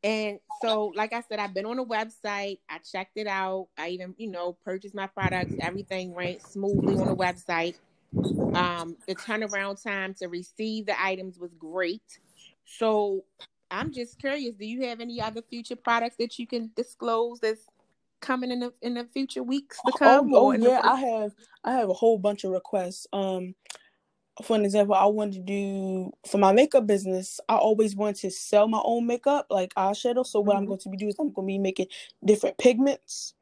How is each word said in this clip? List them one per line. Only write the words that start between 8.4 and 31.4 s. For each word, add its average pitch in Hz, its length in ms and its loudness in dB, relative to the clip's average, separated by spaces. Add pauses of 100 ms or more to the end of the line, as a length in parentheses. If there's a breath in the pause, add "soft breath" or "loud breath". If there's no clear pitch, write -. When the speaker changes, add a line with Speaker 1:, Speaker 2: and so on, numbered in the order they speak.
Speaker 1:
Um, 170 420 -2 (100)
the 190 100 -4
turnaround 202 680 -6
time 196 320 -6
to 185 140 -10
receive 214 580 -8
the 196 140 -2
items 185 380 -4
was 175 160 -14
great. 170 680 -6 (440 soft breath)
So 208 600 0 (460)
I'm 254 220 -6
just 240 260 -12
curious, 269 380 -6
do 208 100 -12
you 247 220 -6
have 233 120 -10
any 233 200 -10
other 220 220 -6
future 233 340 -12
products 233 420 0
that 240 200 -4
you 240 80 -8
can 226 300 -4
disclose 233 640 -2
that's 220 260 -2 (540)
coming 254 320 -2
in 247 80 -4
the, 247 220 -6
in 247 120 -4
the 240 100 -6
future 269 380 -6
weeks 269 400 -6
to - 100 2
Speaker 2:
Oh, - 60 -4
Speaker 1:
come, 269 360 8
Speaker 2:
oh, 254 140 10
Speaker 1:
or 262 60 4
in 220 80 2
the 240 80 8
Speaker 2:
yeah, 254 120 4
Speaker 1:
works? - 60 6
Speaker 2:
I 254 120 6
have, 220 320 -2 (320 soft breath)
I 240 100 0
have 226 160 2
a 185 40 2
whole 226 240 4
bunch 202 260 -2
of 190 80 -2
requests. 185 600 -4
Um, 190 420 -4 (920 loud breath)
for 226 120 2
an 208 80 4
example, 202 300 4
I 190 120 6
wanted 208 280 0
to 185 60 -10
do, 190 720 -4 (140)
for 202 120 0
my 196 140 8
makeup 247 340 6
business, 190 640 0
I 202 80 4
always 214 400 4
wanted 208 200 -2
to 190 140 -6
sell 208 380 4
my 220 160 0
own 233 220 0
makeup, 277 440 0
like 185 240 0
eyeshadow. 233 520 0
So 208 140 0
what 202 160 4
I'm 196 80 0
Speaker 1:
Mm-hmm. 202 40 -6
Speaker 2:
going 196 120 -4
to - 100 -12
be 196 80 -8
doing 208 120 -2
is 202 80 -6
I'm 294 140 -2
gonna 190 140 -4